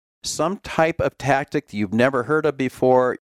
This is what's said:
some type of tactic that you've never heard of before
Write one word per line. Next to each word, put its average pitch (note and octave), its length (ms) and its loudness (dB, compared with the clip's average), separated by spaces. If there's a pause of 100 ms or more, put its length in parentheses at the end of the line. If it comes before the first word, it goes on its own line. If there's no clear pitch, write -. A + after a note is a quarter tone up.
(220)
some F3 360 -4
type - 420 -2
of - 180 -2
tactic C#3+ 500 -2
that - 80 -12
you've G#2 180 -2
never B2 280 2
heard D3+ 240 0
of C#3+ 100 0
before B2+ 680 2